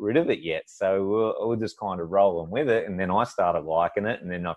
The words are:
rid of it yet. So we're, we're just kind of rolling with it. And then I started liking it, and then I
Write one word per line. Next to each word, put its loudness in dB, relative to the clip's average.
rid 0
of 2
it -2
yet. -6
So 0
we're, -2
we're 0
just -6
kind -6
of -6
rolling 4
with 0
it. 2
And -6
then -2
I 2
started 0
liking 0
it, -4
and -8
then -6
I -4